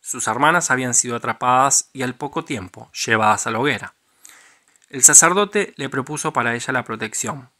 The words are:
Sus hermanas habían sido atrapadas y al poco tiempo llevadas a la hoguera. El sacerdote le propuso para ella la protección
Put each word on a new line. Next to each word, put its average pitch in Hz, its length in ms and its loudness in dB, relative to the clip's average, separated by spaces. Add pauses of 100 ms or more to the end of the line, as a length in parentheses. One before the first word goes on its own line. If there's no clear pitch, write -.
Sus - 280 -6
hermanas 151 420 2
habían 127 240 0
sido 120 200 0
atrapadas 127 760 2
y 131 100 -8
al 123 120 -4
poco 147 280 -6
tiempo 113 480 -12 (140)
llevadas 107 420 2
a 117 40 -4
la 113 80 -4
hoguera. 131 340 -2 (960)
El 139 140 -4
sacerdote 196 720 4
le 135 140 -6
propuso 143 420 -4
para 117 220 0
ella - 180 -6
la 120 120 0
protección 117 760 -8